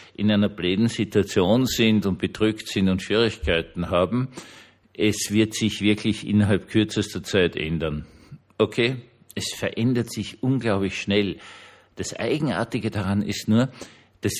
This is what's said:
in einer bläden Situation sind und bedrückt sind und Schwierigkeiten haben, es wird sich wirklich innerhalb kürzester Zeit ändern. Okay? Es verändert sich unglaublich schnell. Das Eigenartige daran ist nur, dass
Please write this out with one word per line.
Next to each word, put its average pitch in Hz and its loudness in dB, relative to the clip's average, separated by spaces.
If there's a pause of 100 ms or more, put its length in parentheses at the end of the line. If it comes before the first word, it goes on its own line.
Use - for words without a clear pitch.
(160)
in 104 2
einer 104 2
bläden 98 0
Situation 104 2
sind 107 2
und 95 0
bedrückt 110 -2
sind 95 0
und 92 0
Schwierigkeiten 90 -2
haben, 95 2 (680)
es - -2
wird 110 2
sich - -2
wirklich 104 0
innerhalb 104 2
kürzester 107 0
Zeit 90 2
ändern. 78 -4 (520)
Okay? 120 2 (380)
Es - -6
verändert 117 0
sich - -8
unglaublich 107 0
schnell. 101 0 (580)
Das - -8
Eigenartige 117 -2
daran 101 0
ist - -4
nur, 117 4 (500)
dass - -2